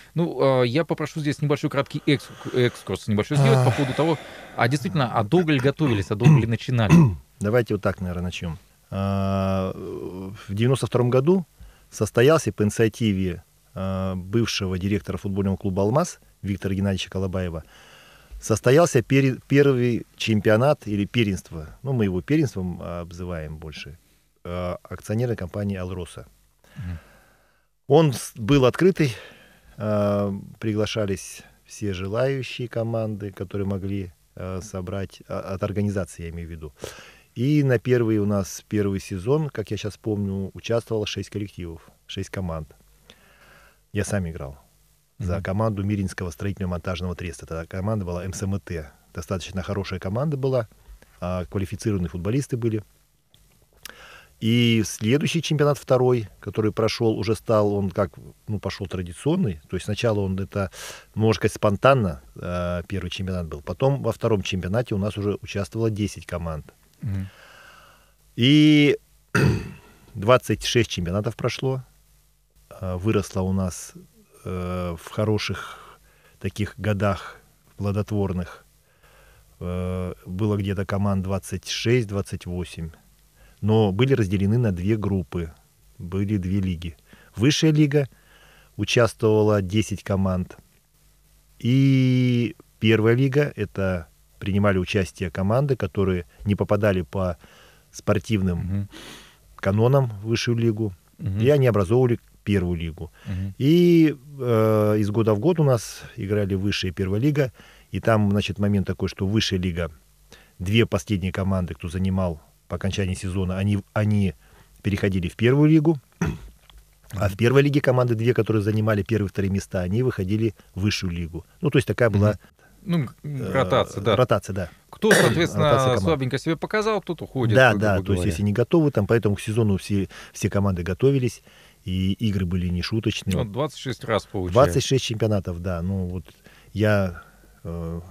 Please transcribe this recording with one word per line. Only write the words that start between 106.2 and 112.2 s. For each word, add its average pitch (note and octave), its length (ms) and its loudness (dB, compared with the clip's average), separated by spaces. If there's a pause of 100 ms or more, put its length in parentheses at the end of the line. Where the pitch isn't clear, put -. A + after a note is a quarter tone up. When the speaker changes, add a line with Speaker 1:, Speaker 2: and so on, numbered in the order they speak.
Speaker 2:
высшая F#2+ 340 -2
и - 20 -4
первая G2 300 -2
лига. C#3 320 0 (380)
И F#2+ 100 -4
там, G#2 300 4
значит, G2+ 280 0
момент G2+ 280 2
такой, F#2 200 -2
что - 180 -4
высшая G2+ 340 0
лига, F2 300 -2 (720)
две G#2+ 260 4
последние F#2+ 460 -2
команды, F#2 440 -2
кто - 120 -12
занимал F#2 540 -2 (260)